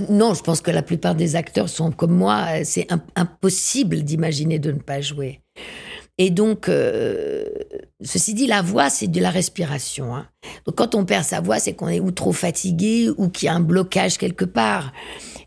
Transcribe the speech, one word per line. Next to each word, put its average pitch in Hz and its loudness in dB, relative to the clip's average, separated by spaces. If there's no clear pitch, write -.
non, 208 6
je - -2
pense 165 0
que - -2
la 160 2
plupart 175 0
des 160 0
acteurs 170 0
sont 160 -2
comme 175 2
moi, 196 4
euh, 160 -2
c'est 170 -2
im-, 170 0
impossible 185 0
d'imaginer 156 0
de 151 -2
ne 147 -2
pas 139 -6
jouer. 143 -8
Et 190 6
donc, 208 2
euh, 117 0
ceci 202 -2
dit, 247 2
la 208 4
voix, 233 2
c'est 220 -2
de 175 0
la 180 2
respiration, 139 -4
hein. - -12
Donc, 180 -4
quand - 0
on 202 2
perd 185 0
sa 160 -2
voix, 214 0
c'est 190 -2
qu'on 180 -6
est 175 0
ou 190 -2
trop 180 -2
fatigué 185 0
ou 185 2
qu'il - -4
y - 2
a 165 2
un 170 2
blocage 185 2
quelque 185 -2
part. 190 0